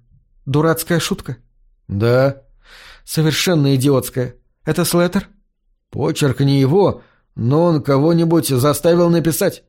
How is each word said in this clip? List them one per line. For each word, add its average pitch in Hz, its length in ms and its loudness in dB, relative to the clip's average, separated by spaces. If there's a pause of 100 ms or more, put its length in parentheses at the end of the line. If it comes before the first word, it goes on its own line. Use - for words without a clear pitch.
(440)
Дурацкая 156 560 0
шутка?» - 380 -8 (500)
«Да». 123 540 0 (640)
«Совершенно 151 720 0
идиотская. 127 600 -2 (280)
Это 160 200 -2
Слеттер?» 175 440 -2 (640)
«Почерк 147 500 -4
не 139 200 2
его, 143 420 2 (340)
но 139 280 0
он 160 180 0
кого-нибудь 160 680 2
заставил 147 600 2
написать». 165 600 -2